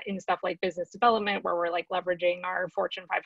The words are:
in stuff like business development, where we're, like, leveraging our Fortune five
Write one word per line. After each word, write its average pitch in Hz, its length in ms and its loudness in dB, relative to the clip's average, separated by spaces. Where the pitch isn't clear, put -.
in 196 120 -4
stuff 180 220 -2
like 180 200 -4
business 175 280 -2
development, 208 540 2
where 180 120 0
we're, 170 140 0
like, 170 240 -2
leveraging 180 500 0
our 180 300 -2
Fortune 190 340 -2
five 190 180 -2